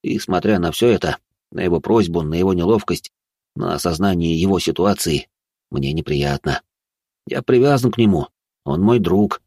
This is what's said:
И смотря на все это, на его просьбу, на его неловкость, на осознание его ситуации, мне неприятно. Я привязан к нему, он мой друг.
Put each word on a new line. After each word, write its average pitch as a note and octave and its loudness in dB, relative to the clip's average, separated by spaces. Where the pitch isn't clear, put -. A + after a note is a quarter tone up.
И B2 -4
смотря F#2+ 0
на E2+ -2
все A#2+ 2
это, F2 0
на - -8
его F2 0
просьбу, F2 0
на D2+ -4
его F#2 2
неловкость, F2+ -2
на F2 -6
осознание E2+ 0
его F#2+ 2
ситуации, E2+ -2
мне C#2 -4
неприятно. C#2+ -4
Я - -6
привязан B2+ 4
к - -4
нему, F#2+ 2
он D2+ -2
мой A#2 4
друг. G2 0